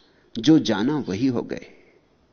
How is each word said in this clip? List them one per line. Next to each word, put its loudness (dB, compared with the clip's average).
जो 6
जाना -2
वही -4
हो -2
गए। -10